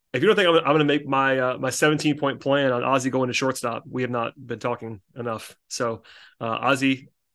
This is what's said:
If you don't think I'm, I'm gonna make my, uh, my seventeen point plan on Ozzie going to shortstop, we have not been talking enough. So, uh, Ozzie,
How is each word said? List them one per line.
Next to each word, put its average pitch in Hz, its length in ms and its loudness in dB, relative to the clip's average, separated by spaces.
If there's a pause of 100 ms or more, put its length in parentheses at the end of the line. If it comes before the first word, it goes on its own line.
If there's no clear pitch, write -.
(140)
If 127 80 0
you 175 60 4
don't 214 100 6
think 190 100 4
I'm, 170 80 6
I'm 147 180 4
gonna 151 120 4
make 147 220 2
my, 135 320 2
uh, 127 180 0
my 131 140 -2
seventeen 151 460 2
point 135 220 -2
plan 139 320 2
on 123 120 0
Ozzie 131 260 2
going 127 180 0
to 120 60 -4
shortstop, 123 560 -2
we 127 120 -4
have 120 100 -2
not 117 240 -4
been 120 240 -10
talking 113 420 -6 (140)
enough. 117 400 -8 (120)
So, 113 360 -6 (360)
uh, 117 60 -8 (160)
Ozzie, 135 480 0 (260)